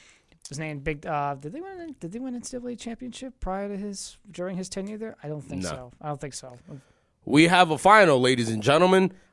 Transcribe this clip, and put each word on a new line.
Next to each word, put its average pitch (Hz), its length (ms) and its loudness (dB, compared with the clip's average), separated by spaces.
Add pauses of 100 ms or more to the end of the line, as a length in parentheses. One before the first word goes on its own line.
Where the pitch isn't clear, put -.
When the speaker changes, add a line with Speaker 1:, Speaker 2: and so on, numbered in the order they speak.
(480)
Speaker 1:
his 143 100 -12
name, 151 220 -8
Big, 156 260 -6
uh, 143 280 -4
did 147 180 -12
they 285 80 -12
win, 349 400 -14
did 170 120 -12
they 220 60 -10
win 254 160 -10
N 240 80 -10
C - 140 -12
double 247 120 -12
A 240 80 -10
championship 240 640 -14
prior 196 280 -6
to 202 80 -8
his, 202 420 -12 (120)
during 180 260 -8
his 185 120 -8
tenure 196 300 -10
there? 220 240 -12
I 147 60 -12
don't 151 140 -8
think 175 200 -8
Speaker 2:
No. 170 60 -4
Speaker 1:
so. 127 320 -10
I 151 80 -10
don't 147 120 -8
think 143 140 -12
so. 127 240 -18 (680)
Speaker 2:
We 147 240 6
have 180 220 6
a 151 80 -2
final, 185 420 8
ladies 123 300 2
and 107 120 -4
gentlemen. 180 500 4 (200)